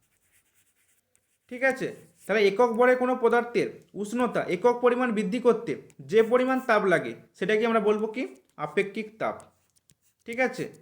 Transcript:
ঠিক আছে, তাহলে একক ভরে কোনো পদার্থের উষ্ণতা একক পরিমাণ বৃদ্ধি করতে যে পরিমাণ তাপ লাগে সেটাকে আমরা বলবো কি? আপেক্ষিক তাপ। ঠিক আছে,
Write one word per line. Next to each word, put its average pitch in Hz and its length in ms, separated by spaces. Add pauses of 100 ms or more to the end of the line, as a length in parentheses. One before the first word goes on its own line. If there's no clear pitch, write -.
(1500)
ঠিক 247 220
আছে, 220 180 (360)
তাহলে 214 160 (100)
একক 233 280
ভরে 247 240
কোনো 247 100 (100)
পদার্থের 226 460 (320)
উষ্ণতা 208 400 (140)
একক 240 300
পরিমাণ 247 320
বৃদ্ধি 214 300
করতে 220 260 (380)
যে 214 100 (120)
পরিমাণ 254 260 (100)
তাপ 214 140 (100)
লাগে 131 200 (260)
সেটাকে 214 320
আমরা 226 180
বলবো 214 260
কি? 254 80 (440)
আপেক্ষিক 202 420 (120)
তাপ। 110 160 (880)
ঠিক 233 200
আছে, 240 180 (180)